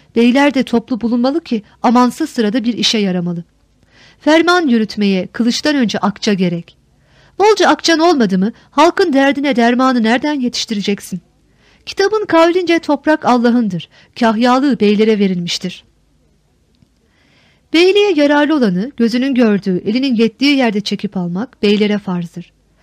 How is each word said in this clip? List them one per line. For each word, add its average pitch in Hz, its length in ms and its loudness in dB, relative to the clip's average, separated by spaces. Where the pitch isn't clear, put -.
beylerde 254 460 2
toplu 233 380 -4
bulunmalı 247 440 -2
ki 220 180 -4
amansız 247 480 0
sırada 214 340 -2
bir 233 100 -2
işe 233 240 -2
yaramalı. 175 460 -4
Ferman 330 480 2
yürütmeye 208 580 0
kılıçtan 247 500 -2
önce 220 220 -2
akça 202 340 -2
gerek. 175 440 -4
Bolca 392 300 2
akçan 320 300 0
olmadı 262 400 2
mı 202 140 -2
halkın 339 420 2
derdine 269 440 0
dermanı 247 460 2
nereden 262 380 0
yetiştireceksin? 208 800 -6
Kitabın 403 380 -2
kavlince 339 540 2
toprak 302 460 -2
Allah'ındır, 233 640 0
kahyalığı 247 600 0
beylere 214 380 2
verilmiştir. 180 680 -4
Beyliğe 381 440 4
yararlı 294 380 2
olanı 220 420 0
gözünün 247 380 0
gördüğü, 208 520 0
elinin 262 280 -2
yettiği 233 420 0
yerde 226 240 0
çekip 202 360 -8
almak 180 460 -6
beylere 208 360 0
farzdır. 175 540 -10